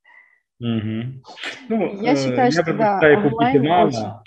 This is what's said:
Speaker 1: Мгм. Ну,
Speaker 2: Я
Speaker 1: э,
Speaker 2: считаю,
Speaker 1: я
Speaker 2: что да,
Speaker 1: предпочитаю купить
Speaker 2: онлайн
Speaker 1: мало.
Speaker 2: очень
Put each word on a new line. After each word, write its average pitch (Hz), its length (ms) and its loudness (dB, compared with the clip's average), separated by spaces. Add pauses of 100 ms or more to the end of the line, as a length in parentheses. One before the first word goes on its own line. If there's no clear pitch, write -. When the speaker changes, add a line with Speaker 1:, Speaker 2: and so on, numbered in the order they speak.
(600)
Speaker 1:
Мгм. 117 640 -6 (460)
Ну, 214 340 -4
Speaker 2:
Я 247 100 2
Speaker 1:
э, 277 40 0
Speaker 2:
считаю, 247 340 0
Speaker 1:
я - 0 -
Speaker 2:
что 220 220 0
да, 208 260 0
Speaker 1:
предпочитаю 147 240 6
купить 143 140 2
Speaker 2:
онлайн 147 300 2
Speaker 1:
мало. 175 200 4
Speaker 2:
очень 110 220 -4 (180)